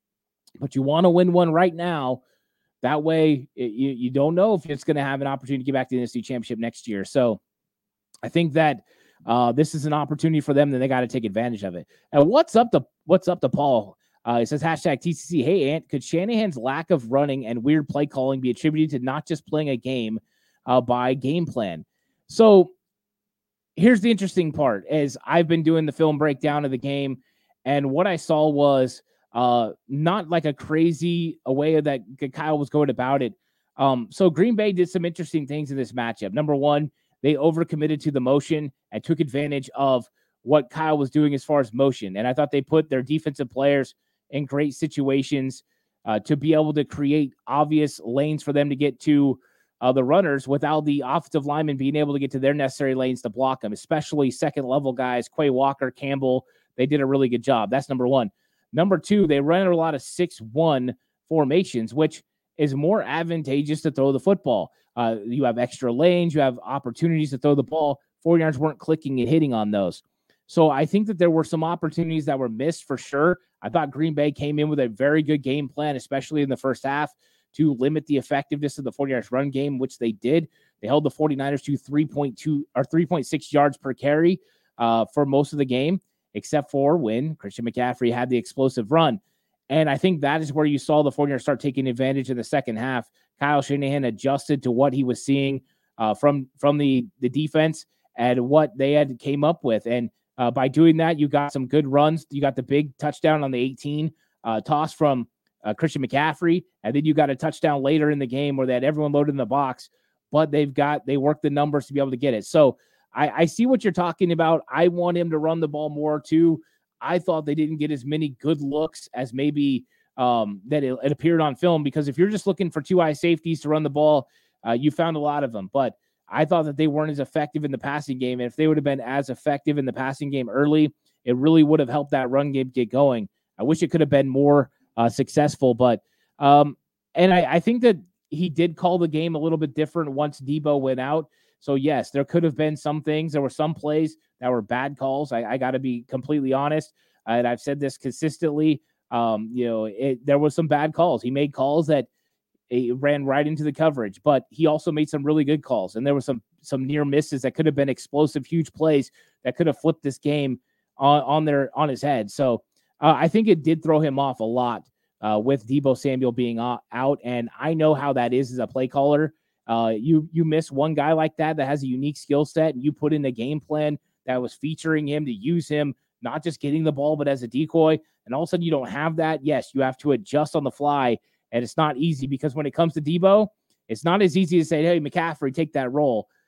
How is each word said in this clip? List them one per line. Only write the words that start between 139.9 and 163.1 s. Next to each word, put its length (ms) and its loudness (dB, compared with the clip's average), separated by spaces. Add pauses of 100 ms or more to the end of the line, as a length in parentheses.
once 280 -4
Deebo 400 -2
went 200 -2
out. 280 -4 (320)
So 140 -2
yes, 360 0
there 140 -2
could 200 0
have 120 0
been 200 -2
some 260 -4
things. 300 -4
There 100 0
were 80 -2
some 240 -2
plays 420 -2 (240)
that 100 -2
were 120 0
bad 360 -4
calls. 340 -4
I, 120 -2
I 140 -4
gotta 200 -2
be 300 -6
completely 440 -2
honest. 400 -2 (340)
And 200 2
I've 140 -2
said 180 -6
this 180 -4
consistently. 840 -2 (300)
Um, 420 -2
you 140 -2
know, 180 -2
it, 400 -4
there 140 4
was 160 2
some 120 0
bad 280 0
calls. 280 2
He 80 -4
made 220 -2
calls 360 0
that 180 2 (640)
he 220 0
ran 360 0
right 200 0
into 160 -4
the 100 -2
coverage, 520 -2
but 240 2
he 180 0
also 240 0
made 180 0
some 140 -6
really 220 2
good 180 0
calls. 320 -4
And 120 -4
there 80 2
were 80 0
some, 200 -6 (200)
some 240 -4
near 180 -2
misses 380 -2
that 120 -4
could 120 -2
have 80 4
been 160 0
explosive, 560 -2
huge 260 -4
plays 400 2 (320)
that 120 -4
could 100 0
have 120 0
flipped 240 -2
this 160 -6
game 400 -2 (380)
on, 260 4
on 220 0
their, 300 0
on 140 0
his 120 -6
head. 300 -2
So, 320 0 (380)
uh, 160 6